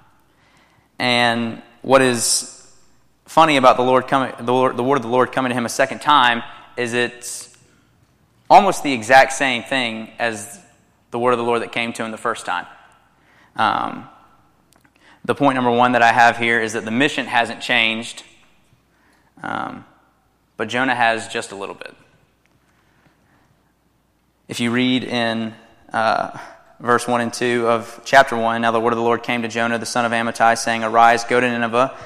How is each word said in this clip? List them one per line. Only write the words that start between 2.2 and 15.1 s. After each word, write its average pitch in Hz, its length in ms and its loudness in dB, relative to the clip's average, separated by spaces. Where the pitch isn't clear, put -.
funny 160 300 2
about 127 200 6
the 123 60 0
Lord 127 260 2
coming, 131 320 0
the 120 120 -4
Lord, 127 240 0
the 120 60 -4
word 135 140 0
of 131 60 -4
the 117 60 -10
Lord 123 240 2
coming 131 180 -2
to 120 40 -4
him 120 120 -4
a 110 40 -8
second 131 300 -2
time 123 420 2
is 120 180 -4
it's - 640 -6
almost 190 320 6
the 147 100 -2
exact 127 400 4
same 127 300 -2
thing 113 560 -4
as 110 420 -6
the 120 80 -6
word 123 140 2
of 120 60 2
the 117 60 -2
Lord 120 180 0
that 95 100 -10
came 117 200 -4
to 117 120 -8
him 113 60 -8
the 107 60 -12
first 110 300 -6
time. 87 200 -6
Um, 110 520 -4